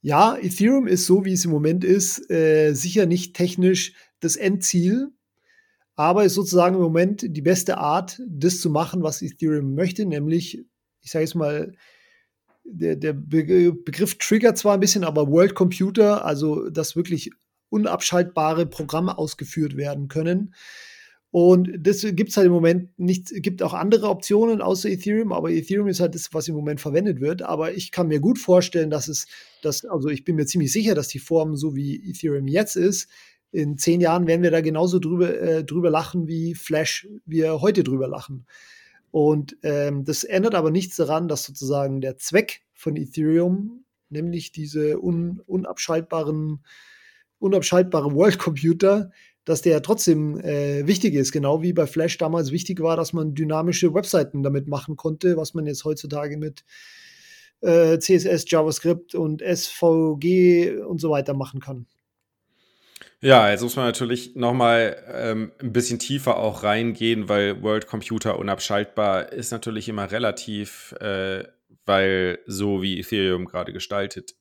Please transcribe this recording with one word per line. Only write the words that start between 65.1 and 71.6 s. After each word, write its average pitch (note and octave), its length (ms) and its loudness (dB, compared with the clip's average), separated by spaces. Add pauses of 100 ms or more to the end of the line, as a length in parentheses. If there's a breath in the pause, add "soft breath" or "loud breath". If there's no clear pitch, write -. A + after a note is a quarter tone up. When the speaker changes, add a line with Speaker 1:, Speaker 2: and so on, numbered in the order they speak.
Speaker 2:
ähm, A2+ 460 -6
ein B2 120 -8
bisschen A#2+ 280 -2
tiefer C3+ 380 -2
auch G#2+ 260 -4
reingehen, A2 640 0
weil G2+ 340 0
World G#2+ 240 -2
Computer G#2+ 540 -6
unabschaltbar G2+ 920 -2
ist A2+ 200 -10
natürlich A2 360 -8
immer G2+ 220 -6
relativ, G#2 880 -6
äh, F#2+ 460 -6 (400)